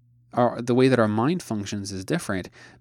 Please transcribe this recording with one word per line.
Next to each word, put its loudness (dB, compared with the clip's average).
Our, 0
the 0
way 6
that 4
our 4
mind 0
functions -6
is -8
different -4